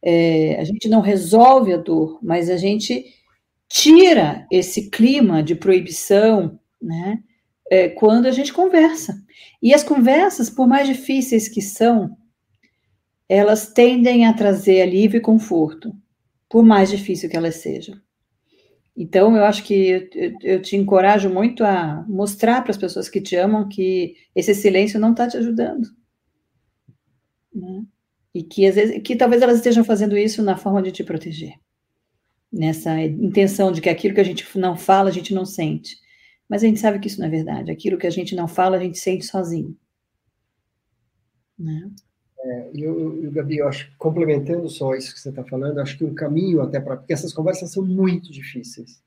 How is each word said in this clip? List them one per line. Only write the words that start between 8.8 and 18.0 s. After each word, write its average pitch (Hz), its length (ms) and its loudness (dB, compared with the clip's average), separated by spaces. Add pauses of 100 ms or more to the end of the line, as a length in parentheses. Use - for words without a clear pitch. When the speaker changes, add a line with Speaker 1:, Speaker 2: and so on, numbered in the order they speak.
Speaker 1:
E 240 120 6
as 294 100 4
conversas, 277 680 2
por 262 160 0
mais 277 220 4
difíceis 254 600 -2
que - 120 -6
são, 220 560 0 (1120)
elas 208 440 2
tendem 240 540 4
a 220 60 6
trazer 196 500 2
alívio 196 360 2
e - 20 2
conforto, 208 720 0 (560)
por 226 160 4
mais 202 260 6
difícil 196 380 -6
que 170 80 -8
elas 165 200 -4
sejam. - 400 -12 (1000)